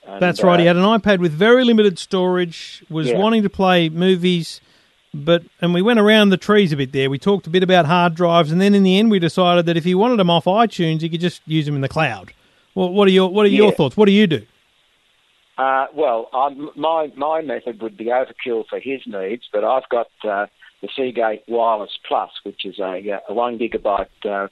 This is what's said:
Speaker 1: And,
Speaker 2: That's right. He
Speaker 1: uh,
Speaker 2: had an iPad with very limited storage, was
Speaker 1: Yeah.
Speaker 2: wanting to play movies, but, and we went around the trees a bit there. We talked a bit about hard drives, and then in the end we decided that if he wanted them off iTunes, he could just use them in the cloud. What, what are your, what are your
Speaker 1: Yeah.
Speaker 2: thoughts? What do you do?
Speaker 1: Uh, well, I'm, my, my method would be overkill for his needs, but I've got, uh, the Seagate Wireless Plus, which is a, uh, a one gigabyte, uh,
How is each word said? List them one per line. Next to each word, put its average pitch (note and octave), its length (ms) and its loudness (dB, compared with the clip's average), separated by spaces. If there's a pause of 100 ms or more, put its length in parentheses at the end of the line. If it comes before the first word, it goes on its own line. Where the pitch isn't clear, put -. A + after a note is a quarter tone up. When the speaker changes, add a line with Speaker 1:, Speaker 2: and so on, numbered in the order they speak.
Speaker 1:
And, G3 160 -10
Speaker 2:
That's F3 220 -2
right. F3 160 4
He E3+ 80 4
Speaker 1:
uh, F3+ 60 4
Speaker 2:
had - 20 2
an F3+ 80 2
iPad G#3 360 2
with F3 120 0
very A3+ 320 4
limited G#3+ 340 2
storage, F3+ 920 -4
was D#3 180 -4
Speaker 1:
Yeah. A#2+ 100 0
Speaker 2:
wanting A3 260 2
to G3 60 0
play F3+ 380 2
movies, F3 720 0 (540)
but, E3+ 300 0 (180)
and F3 120 0
we F3 80 0
went A3+ 180 2
around G#3 300 4
the F#3 80 4
trees G#3 360 2
a - 20 -2
bit C#3 160 -4
there. C3+ 180 -2
We C#3 100 -4
talked G3 280 -2
a - 20 -12
bit F3+ 140 0
about F3 220 2
hard F3 280 2
drives, E3+ 380 2
and E3+ 80 0
then G3+ 160 4
in G3 80 4
the F#3+ 160 4
end A3+ 100 4
we G3+ 100 2
decided F3 480 2
that E3 100 0
if D#3 80 -4
he F3+ 100 0
wanted A#3 220 2
them F3+ 120 2
off E3+ 140 2
iTunes, F3+ 580 0
he E3+ 60 -6
could E3 140 -6
just F3 240 -4
use D#3 200 -2
them D3 100 -4
in C3+ 60 -4
the C3+ 60 -4
cloud. A#2+ 460 -6 (400)
What, F#3 180 -2
what G3+ 160 4
are F#3+ 40 4
your, F#3 180 4
what G#3 160 2
are G3+ 40 6
your G3+ 200 4
Speaker 1:
Yeah. F3+ 60 -2
Speaker 2:
thoughts? C#3+ 200 0
What G#3 120 4
do G3+ 40 4
you G3+ 160 4
do? C#3 140 -2 (1120)
Speaker 1:
Uh, C3+ 380 0
well, B2 400 -2
I'm, C#3 420 -4
my, D#3 400 -4
my D#3 280 -4
method A#2+ 400 -8
would G#2+ 120 -10
be G#2+ 100 -12
overkill A#2+ 600 -4
for G2 120 -10
his C3 260 -10
needs, G#2 380 -10 (100)
but G#2 100 -2
I've B2+ 260 -2
got, A#2 200 -4 (140)
uh, G2+ 240 -4 (340)
the G2+ 140 -14
Seagate A2+ 520 -4
Wireless A2+ 480 -2 (120)
Plus, A2+ 240 -4 (100)
which - 240 -14
is F#2+ 140 -14
a, F#2+ 320 -8
uh, G2 80 -6 (100)
a G#2 60 -8
one A#2+ 240 -4
gigabyte, G#2+ 480 -4 (180)
uh, G2 260 -6